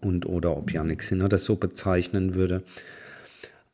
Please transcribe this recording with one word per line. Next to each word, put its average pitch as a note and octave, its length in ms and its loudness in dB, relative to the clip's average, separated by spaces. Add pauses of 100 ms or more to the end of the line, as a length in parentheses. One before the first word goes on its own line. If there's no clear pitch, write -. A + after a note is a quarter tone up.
und F2+ 240 0
oder E2+ 320 0
ob - 140 -4
Jannik D#2+ 320 -2
Sinner F#2+ 260 2
das G2 160 4
so A2 100 4
bezeichnen F#2 800 0
würde. F#2 300 2 (1120)